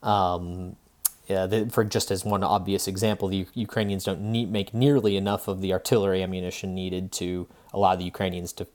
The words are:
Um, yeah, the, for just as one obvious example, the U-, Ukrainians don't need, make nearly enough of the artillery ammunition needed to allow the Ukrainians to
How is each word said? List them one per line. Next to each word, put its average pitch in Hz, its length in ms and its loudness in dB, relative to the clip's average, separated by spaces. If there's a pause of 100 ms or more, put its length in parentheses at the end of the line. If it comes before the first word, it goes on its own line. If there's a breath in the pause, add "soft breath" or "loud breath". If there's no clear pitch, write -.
Um, 90 720 0 (540)
yeah, 95 180 2
the, 107 240 0
for 113 140 2
just 107 260 -2
as 95 140 -2
one 104 180 2
obvious 98 460 2
example, 101 400 0
the 95 80 0
U-, 92 180 -2
Ukrainians 101 480 -2
don't 90 180 -4
need, 113 300 -2
make 101 240 -2
nearly 135 420 4
enough 101 300 0
of 95 140 -4
the 95 120 0
artillery 95 500 2
ammunition 92 520 -6
needed 92 380 -4
to 90 340 -4 (260 loud breath)
allow 98 220 4
the 90 100 -4
Ukrainians 90 500 -4
to - 200 -10